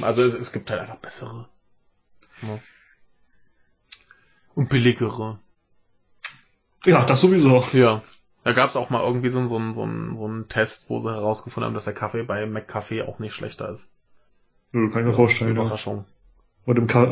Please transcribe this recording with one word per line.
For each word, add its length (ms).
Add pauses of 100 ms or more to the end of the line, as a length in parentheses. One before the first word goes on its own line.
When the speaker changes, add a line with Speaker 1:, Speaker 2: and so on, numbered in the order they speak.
Speaker 1:
also 200
es, 120
es 180
gibt 180
halt 120
einfach 160
bessere. 500 (960)
Ne? 180 (1900)
Und 140
billigere. 680 (1500)
Speaker 2:
Ja, 200
das 160
sowieso. 520
Speaker 1:
Ja. 300 (420)
Da 80
gab's 220
auch 160
mal 160
irgendwie 220
so, 180
so, 120 (140)
so, 20
so 100
einen 640
Test, 420
wo 80
sie 160
herausgefunden 540
haben, 60
dass 100
der 100
Kaffee 300
bei 200
McCafe 640
auch 140
nicht 140
schlechter 340
ist. 240 (800)
Speaker 2:
Nö, 180
kann 120
ich 40
mir 60
Speaker 1:
Ja, 40
Speaker 2:
vorstellen, 380
ja. 80
Speaker 1:
Überraschung. 440 (600)
Speaker 2:
Und 100
im 120
Ka-, 240